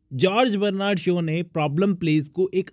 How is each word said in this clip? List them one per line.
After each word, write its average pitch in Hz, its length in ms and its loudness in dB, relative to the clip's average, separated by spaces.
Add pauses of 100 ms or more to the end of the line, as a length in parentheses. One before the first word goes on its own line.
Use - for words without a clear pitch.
(120)
जॉर्ज 202 440 2
बर्नार्ड 196 440 0
शॉ 175 220 0
ने 165 220 -2
प्रॉब्लम 165 520 0
प्लेस 156 340 0
को 185 240 -2
एक 185 200 -4